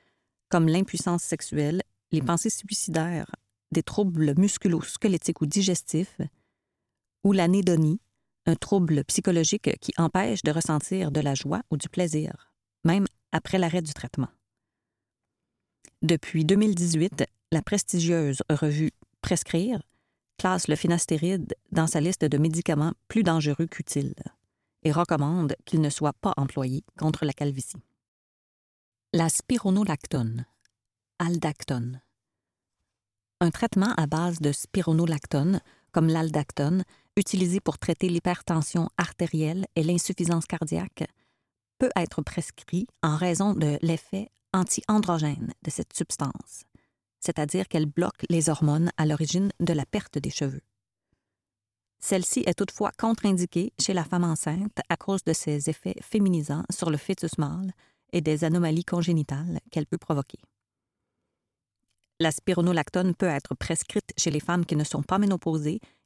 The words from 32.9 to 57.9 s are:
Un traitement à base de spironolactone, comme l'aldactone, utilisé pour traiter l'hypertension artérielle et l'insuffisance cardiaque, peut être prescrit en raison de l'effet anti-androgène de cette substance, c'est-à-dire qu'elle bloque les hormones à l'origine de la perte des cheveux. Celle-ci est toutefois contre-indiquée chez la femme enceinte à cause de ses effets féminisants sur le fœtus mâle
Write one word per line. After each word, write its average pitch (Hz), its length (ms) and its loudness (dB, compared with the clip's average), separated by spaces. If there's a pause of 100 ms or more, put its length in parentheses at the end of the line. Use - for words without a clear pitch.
Un 170 100 4
traitement 208 460 0
à 156 120 0
base 165 320 -2
de 147 120 0
spironolactone, 160 1120 0 (320)
comme 160 140 4
l'aldactone, 160 760 0 (320)
utilisé 185 460 0
pour - 180 -4
traiter 180 300 -2
l'hypertension 170 880 0
artérielle 165 680 -2 (120)
et 160 60 2
l'insuffisance 170 640 0
cardiaque, 165 640 -4 (680)
peut 254 180 2
être 165 260 -2
prescrit - 680 -6 (140)
en 151 140 2
raison 180 380 2
de 151 280 2
l'effet 170 480 -2 (240)
anti-androgène 175 1000 0 (100)
de 156 60 -6
cette - 260 -8
substance, - 680 -6 (560)
c'est-à-dire 165 480 -2
qu'elle 156 180 0
bloque - 440 -2
les 165 200 2
hormones 151 480 2
à 156 80 2
l'origine 165 540 0
de 170 140 2
la 147 120 -2
perte - 320 -6
des 139 120 -4
cheveux. 135 320 -4 (1400)
Celle-ci 190 460 0
est 175 80 2
toutefois 202 440 -2
contre-indiquée 190 800 0
chez - 140 0
la 175 100 0
femme 175 200 0
enceinte 170 560 -2 (100)
à 170 60 0
cause - 280 -4
de 165 100 0
ses 147 360 -2
effets 185 320 -6
féminisants 170 680 0
sur - 200 -2
le 151 80 0
fœtus - 400 -6
mâle 170 340 -4 (420)